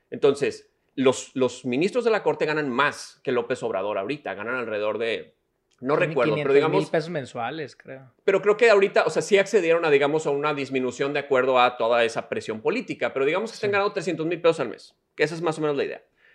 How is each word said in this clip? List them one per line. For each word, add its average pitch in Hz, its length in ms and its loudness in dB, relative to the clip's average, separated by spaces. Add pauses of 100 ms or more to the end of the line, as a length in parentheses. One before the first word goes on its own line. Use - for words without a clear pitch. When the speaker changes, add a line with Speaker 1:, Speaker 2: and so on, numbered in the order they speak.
Speaker 1:
Entonces, 131 600 0 (240)
los, 131 420 0
los 127 280 -2
ministros 170 400 -2
de 226 80 2
la 202 100 0
Corte 156 240 -2
ganan 151 240 -2
más 131 540 -2
que 135 80 -4
López 123 320 -2
Obrador 104 340 -4
ahorita, 107 360 -6
ganan 110 220 -6
alrededor 107 420 -4
de... 110 380 -6 (440)
No 156 160 -2
Speaker 2:
Quin-, 170 40 2
Speaker 1:
recuerdo, 165 160 0 (180)
pero - 20 0
Speaker 2:
quinientos 143 160 0
mil 139 40 6
Speaker 1:
digamos 156 340 2
Speaker 2:
pesos 160 200 -2
mensuales, 135 680 -8
creo. 135 360 -20 (120)
Speaker 1:
Pero 190 160 4
creo 208 160 4
que 233 120 6
ahorita, 202 360 4
o 160 40 0
sea, 165 120 0
sí 196 160 4
accedieron 170 480 2
a, 156 40 2
digamos, 147 380 2
a 147 40 0
una 147 220 -2
disminución 131 600 -4
de 147 60 -2
acuerdo 131 420 4
a 123 160 4
toda 117 260 2
esa 117 240 -2
presión 110 340 -6
política, 160 520 -4
pero 135 120 -2
digamos 196 260 -2
que - 60 -16
se - 100 -6
han - 20 0
Speaker 2:
Sí. 202 40 0
Speaker 1:
ganado 202 200 0
trescientos 160 340 -4
mil 170 140 -4
pesos 165 180 2
al 127 80 -4
mes, - 260 -16 (220)
que - 80 -2
esa 165 100 0
es 165 80 -10
más 165 180 -2
o - 20 -8
menos 147 160 -2
la 110 80 -2
idea. - 180 -10 (320)